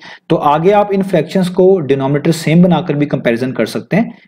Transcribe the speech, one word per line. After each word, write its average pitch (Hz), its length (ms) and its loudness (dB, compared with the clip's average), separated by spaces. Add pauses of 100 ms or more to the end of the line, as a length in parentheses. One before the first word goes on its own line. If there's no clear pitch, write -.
(280)
तो 160 80 0
आगे 160 340 2
आप 208 220 2
इन 196 100 -2
fractions 180 460 -2
को 190 320 2
denominator 139 500 -2
same 160 320 2
बनाकर 156 320 2
भी 147 120 -2
comparison 123 460 -2
कर 117 140 -2
सकते 120 300 -6
हैं 233 180 0 (120)